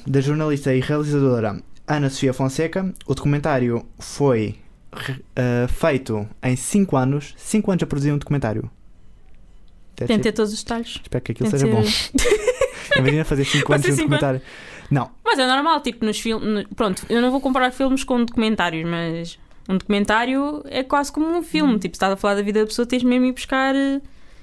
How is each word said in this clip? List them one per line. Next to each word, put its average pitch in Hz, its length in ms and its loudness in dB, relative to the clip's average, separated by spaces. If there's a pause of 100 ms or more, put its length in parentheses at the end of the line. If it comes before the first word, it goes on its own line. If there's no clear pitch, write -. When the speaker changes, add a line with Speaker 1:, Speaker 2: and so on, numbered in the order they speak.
Speaker 1:
da 135 140 2
jornalista 147 540 0
e 131 60 4
realizadora 135 800 2 (260)
Ana 143 240 0
Sofia 135 240 0
Fonseca. 160 580 -2 (140)
O 135 80 0
documentário 139 680 0 (140)
foi 113 580 0 (360)
re-, - 280 -8 (140)
ah, 123 340 2
feito 120 600 0 (140)
em 127 120 2
cinco 190 420 2
anos. 135 420 0
Cinco 208 340 0
anos 170 100 2
a 156 40 0
produzir 147 260 0
um 147 60 0
documentário. 117 520 -2 (1200)
Até - 120 -6
Speaker 2:
Tem 226 120 2
de 202 40 0
Speaker 1:
tipo, - 20 -
Speaker 2:
ter 220 120 2
todos 214 160 0
os 220 100 -8
detalhes. - 400 -8
Speaker 1:
espero - 220 -6
que - 80 -6
aquilo - 180 -2
Speaker 2:
Tem 139 80 0
de 135 80 4
Speaker 1:
seja - 80 4
bom. 110 100 4
Speaker 2:
ser 415 720 2 (420)
Speaker 1:
<laughs> - 20 4
Imagina 151 260 4
fazer 139 220 0
cinco 143 220 0
Speaker 2:
Vai 143 80 4
Speaker 1:
anos 143 100 0
Speaker 2:
ser - 60 2
Speaker 1:
de 139 80 2
um - 40 0
Speaker 2:
cinco 147 100 2
anos. - 60 2
Speaker 1:
documentário. 135 220 0 (480)
Não. 127 200 0 (140)
Speaker 2:
Mas 440 140 2
é 254 80 2
normal, 294 340 2
tipo, 240 240 -4
nos 208 160 -2
filmes, 220 260 -2
no, 208 300 -2
pronto, 196 320 0
eu 233 140 2
não 247 80 4
vou 269 100 0
comparar 262 320 2
filmes 269 320 0
com 247 180 0
documentários, 185 680 0
mas 170 500 -4 (280)
um 190 120 0
documentário 240 880 0
é - 180 -4
quase 285 260 0
como 302 160 0
um 339 160 0
filme. 311 320 2
Speaker 1:
Hum. 214 40 0
Speaker 2:
Tipo, 190 160 -4
se - 20 -14
estás 196 160 2
a 196 40 0
falar 202 180 0
da 202 80 0
vida 208 180 2
da 214 60 2
pessoa, 240 180 0
tens 247 180 0
mesmo 247 220 4
ir 254 80 0
buscar, 269 420 0
eh, 277 260 0 (420)